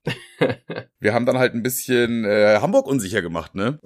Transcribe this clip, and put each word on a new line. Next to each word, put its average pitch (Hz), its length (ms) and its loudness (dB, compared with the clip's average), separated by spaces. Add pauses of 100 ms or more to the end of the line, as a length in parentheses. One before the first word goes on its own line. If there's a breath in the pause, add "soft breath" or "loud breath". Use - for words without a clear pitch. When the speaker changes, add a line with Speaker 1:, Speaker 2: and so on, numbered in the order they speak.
Speaker 1:
<laughs> - 960 -6
Speaker 2:
Wir 104 140 2
haben 120 140 0
dann 127 100 2
halt 127 160 2
ein 117 80 -4
bisschen, 120 640 -2
äh, 104 340 4
Hamburg 226 280 2
unsicher 110 340 -2
gemacht, 82 320 -6
ne? 113 320 -4